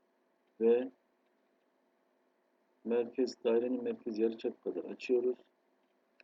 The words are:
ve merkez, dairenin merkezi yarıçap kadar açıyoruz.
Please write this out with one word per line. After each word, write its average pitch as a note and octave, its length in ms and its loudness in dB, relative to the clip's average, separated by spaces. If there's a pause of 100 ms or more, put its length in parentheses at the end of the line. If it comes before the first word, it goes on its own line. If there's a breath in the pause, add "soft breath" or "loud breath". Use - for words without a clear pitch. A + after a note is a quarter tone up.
(600)
ve A#2+ 300 4 (1900)
merkez, A#2 600 -2
dairenin A#2+ 380 2
merkezi A2+ 400 -4
yarıçap A2+ 420 -2
kadar F2+ 200 -4
açıyoruz. B2 520 0 (880)